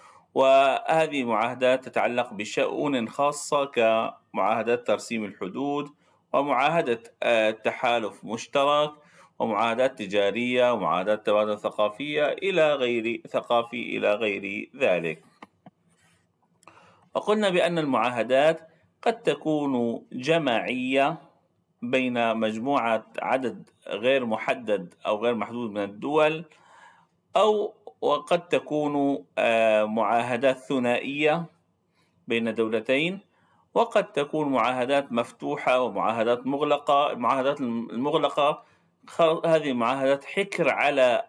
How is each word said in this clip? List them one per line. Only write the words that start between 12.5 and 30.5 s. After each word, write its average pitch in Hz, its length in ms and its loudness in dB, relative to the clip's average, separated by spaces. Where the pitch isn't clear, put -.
غير، 120 540 -2
ثقافي 120 680 -2
إلى 104 180 2
غير 101 640 -6
ذلك. 85 480 0
وقلنا 208 360 0
بأن 175 280 0
المعاهدات 127 880 0
قد 233 200 0
تكون 143 800 -2
جماعية 131 1040 0
بين 120 540 0
مجموعة 113 680 0
عدد 113 520 -4
غير 123 380 0
محدد 107 680 -2
أو 107 180 -2
غير 120 100 0
محدود 113 360 -6
من 104 120 -6
الدول، 151 640 0
أو 208 380 2
وقد 147 480 0
تكون، 143 760 0
آه، 110 460 4
معاهدات 117 760 0